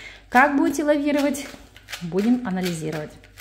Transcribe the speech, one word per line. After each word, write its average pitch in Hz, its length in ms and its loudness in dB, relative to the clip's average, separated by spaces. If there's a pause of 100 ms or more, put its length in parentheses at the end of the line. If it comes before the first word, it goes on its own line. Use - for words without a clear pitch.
(300)
Как 277 280 4
будете 320 260 0
лавировать — 285 640 0 (560)
будем 202 460 0
анализировать. 160 640 -4 (300)